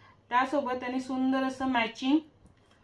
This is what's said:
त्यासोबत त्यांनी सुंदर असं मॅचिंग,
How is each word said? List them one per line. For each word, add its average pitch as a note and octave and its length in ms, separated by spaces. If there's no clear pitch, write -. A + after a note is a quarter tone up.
त्यासोबत B3+ 440
त्यांनी B3+ 280
सुंदर C4 420
असं C4 240
मॅचिंग, B3+ 520